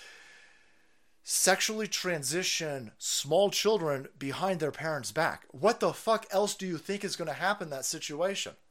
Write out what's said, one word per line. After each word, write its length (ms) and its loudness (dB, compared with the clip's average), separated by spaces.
sexually 600 2
transition 1120 -2
small 500 2
children 580 2
behind 420 -2
their 120 0
parents' 400 -4
back. 380 0
What 300 4
the 120 4
fuck 380 0
else 240 2
do 140 -8
you 100 -2
think 260 -6
is 120 -4
gonna 180 -4
happen 320 0
in 60 -8
that 120 -6
situation? 680 -2